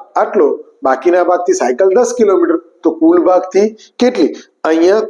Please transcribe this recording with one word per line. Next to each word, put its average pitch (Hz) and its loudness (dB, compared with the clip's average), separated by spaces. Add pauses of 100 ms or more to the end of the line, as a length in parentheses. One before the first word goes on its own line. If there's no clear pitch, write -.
(220)
આટલો, 185 0 (400)
બાકીના 175 0
ભાગથી 175 -2
સાયકલ 185 0
દસ 240 0
કિલોમીટર, 170 2 (240)
તો 160 0 (120)
કુલ 170 4 (120)
ભાગથી 185 0 (340)
કેટલી? 247 0 (380)
અહીંયા 180 0